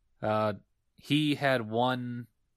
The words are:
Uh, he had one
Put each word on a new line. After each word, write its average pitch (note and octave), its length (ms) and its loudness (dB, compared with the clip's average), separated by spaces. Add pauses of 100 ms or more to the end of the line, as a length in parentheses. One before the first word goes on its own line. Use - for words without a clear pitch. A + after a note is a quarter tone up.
(220)
Uh, G#2+ 320 0 (420)
he D3 380 0
had B2+ 360 0
one A#2+ 560 -2 (300)